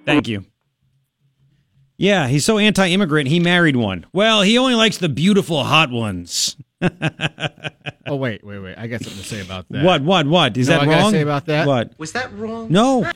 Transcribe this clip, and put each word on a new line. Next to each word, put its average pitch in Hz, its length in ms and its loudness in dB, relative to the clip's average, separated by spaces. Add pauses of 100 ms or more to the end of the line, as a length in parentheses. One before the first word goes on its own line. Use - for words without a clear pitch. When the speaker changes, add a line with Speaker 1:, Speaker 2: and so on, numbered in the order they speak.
Speaker 1:
Thank 147 220 0
you. 101 160 -6 (1500)
Yeah, 180 320 2
he's 139 160 2
so 220 140 2
anti-immigrant, 185 720 2
he 165 100 2
married 170 380 4
one. 98 360 -2
Well, 214 300 2
he 214 160 4
only 254 160 2
likes 220 240 2
the 175 100 -2
beautiful, 160 560 2
hot 143 260 0
ones. 104 640 -6 (240)
<laughs> 185 60 -2 (1200)
Speaker 2:
Oh, 139 120 -6
wait, 127 280 -6
wait, 101 140 -14
wait. 92 180 -14
I 117 120 -12
got 113 120 -8
something - 220 -14
to - 40 -14
say 107 140 -10
about 92 300 -12
that. 135 140 -2
Speaker 1:
What, 175 180 2
what, 165 240 2
what? 143 300 2
Is 127 120 0
Speaker 2:
You 165 60 4
know 165 60 2
Speaker 1:
that - 60 2
Speaker 2:
what - 20 2
I 151 80 4
gotta - 80 4
Speaker 1:
wrong? 214 80 4
Speaker 2:
say 185 100 2
about 147 240 -2
that? 156 220 0
Speaker 1:
What? 123 300 -2
Speaker 3:
Was 156 140 -10
that 240 240 -8
wrong? 226 340 -8
Speaker 1:
No. 240 460 2